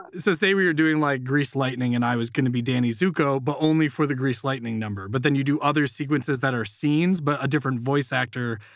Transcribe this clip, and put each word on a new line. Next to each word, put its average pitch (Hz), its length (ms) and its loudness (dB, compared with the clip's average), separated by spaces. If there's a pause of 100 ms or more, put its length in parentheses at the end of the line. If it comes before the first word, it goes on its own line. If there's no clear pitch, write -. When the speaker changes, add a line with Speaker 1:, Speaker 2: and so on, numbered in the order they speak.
(120)
Speaker 1:
yeah. 180 80 -10
Speaker 2:
so 190 140 2
say 190 180 2
we 196 140 4
were 170 80 2
doing, 156 260 2
like, 139 240 0
Grease 139 320 0
Lightning 127 380 0
and 120 100 2
I 120 120 0
was 117 120 -2
gonna 131 220 0
be 123 100 0
Danny 123 300 0
Zuko, 139 520 0
but 143 180 -2
only 156 280 4
for 147 180 -2
the 139 100 -2
Grease 127 280 -2
Lightning 120 340 -2
number. 101 300 -6
But 127 140 -2
then 143 140 4
you 135 80 0
do 143 160 0
other 143 260 2
sequences 139 540 -2
that 135 120 0
are 117 140 -2
scenes, 160 560 0
but 143 200 -2
a 135 60 0
different 131 320 -2
voice 135 320 0
actor 123 460 -4 (180)